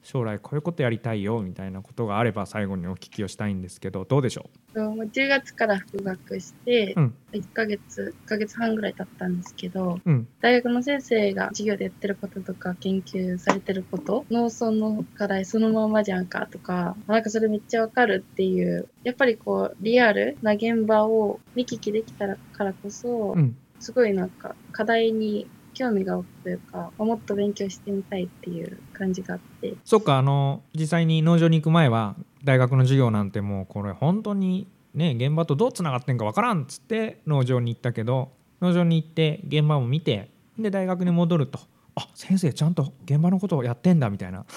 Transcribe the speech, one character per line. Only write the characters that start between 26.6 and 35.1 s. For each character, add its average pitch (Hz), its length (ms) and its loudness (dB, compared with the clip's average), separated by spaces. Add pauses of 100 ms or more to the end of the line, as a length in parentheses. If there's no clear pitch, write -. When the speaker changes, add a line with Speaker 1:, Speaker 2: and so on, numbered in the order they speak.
Speaker 2:
も 220 180 0
っ 220 40 -10
と 202 160 -4
勉 202 180 0
強 202 140 -6
し 190 100 -12
て 202 140 -8
み 196 100 -2
た 190 140 -8
い 180 80 -2
っ 180 40 -10
て - 220 -14
い 170 140 -8
う - 140 -12 (140)
感 190 200 -2
じ 185 100 -4
が 180 120 -6
あ - 20 -8
っ 175 40 -10 (200)
て。 196 140 -6 (100)
Speaker 1:
そ 220 140 4
っ 208 40 2
か、 139 160 4
あ 131 40 4
の、 139 400 2 (120)
実 156 140 -2
際 170 180 2
に 160 160 4
農 170 160 6
場 165 100 6
に 160 120 6
行 147 40 -8
く 160 60 2
前 160 180 6
は、 110 280 0 (260)
大 135 160 6
学 127 180 4
の 131 60 8
授 131 160 6
業 123 120 6
な 107 120 2
ん 98 100 -2
て 107 80 -4
も 101 220 -4
う 92 40 -8
こ 104 160 -8
れ 101 100 -4
本 175 300 0
当 208 120 -4
に 190 340 -2 (260)
ね、 143 240 0